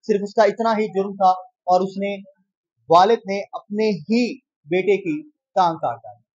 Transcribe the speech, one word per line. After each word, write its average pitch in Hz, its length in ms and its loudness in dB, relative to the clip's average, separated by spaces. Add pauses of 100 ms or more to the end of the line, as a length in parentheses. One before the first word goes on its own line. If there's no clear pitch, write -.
सिर्फ 202 200 0
उसका 208 220 0
इतना 226 300 0
ही 214 140 -2
जुर्म 196 280 -4
था 185 320 0 (200)
और 185 140 4
उसने, 196 340 -6 (720)
वालिद 196 360 6
ने 196 140 -6
अपने 208 440 -6
ही 214 540 -2 (280)
बेटे 185 300 0
की 156 260 -4 (340)
टांग 175 200 0
काट 127 200 -6
डाली। - 280 -20 (140)